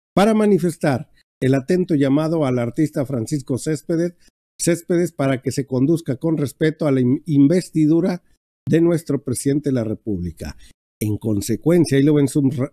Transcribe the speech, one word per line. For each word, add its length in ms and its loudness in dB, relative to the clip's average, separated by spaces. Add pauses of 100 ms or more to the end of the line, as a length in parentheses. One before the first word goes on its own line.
(140)
para 200 4
manifestar 760 0 (300)
el 140 2
atento 400 0
llamado 520 0
al 120 -2
artista 480 -2
Francisco 520 -6
Céspedes, 560 -4 (440)
Céspedes 540 0
para 300 -2
que 100 -4
se 140 -4
conduzca 500 0
con 220 -2
respeto 480 -2
a 60 2
la 80 2
in-, 260 0
investidura 960 2 (460)
de 120 4
nuestro 420 0
presidente 460 -2
de 60 0
la 100 0
República. 720 -6 (440)
En 180 -4
consecuencia, 800 0
ahí 40 4
lo 120 4
ven 120 2
subra-, 460 -2